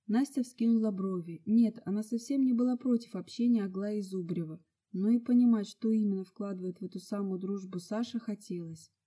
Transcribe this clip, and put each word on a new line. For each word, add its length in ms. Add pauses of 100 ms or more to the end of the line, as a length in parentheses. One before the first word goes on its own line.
Настя 340
вскинула 480
брови. 560
Нет, 400
она 160
совсем 420
не 100
была 220
против 400
общения 500
Аглаи 340
и 20
Зубарева. 580 (340)
Но 160
и 100
понимать, 480
что 240
именно 320
вкладывает 560
в 60
эту 140
самую 400
дружбу 400
Саша, 380
хотелось. 720 (160)